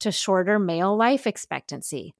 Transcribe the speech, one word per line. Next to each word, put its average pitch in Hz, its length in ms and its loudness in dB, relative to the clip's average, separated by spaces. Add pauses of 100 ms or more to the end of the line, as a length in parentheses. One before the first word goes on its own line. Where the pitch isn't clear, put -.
to 214 120 -2
shorter 190 460 2
male 185 380 0
life 247 300 2
expectancy, - 920 -8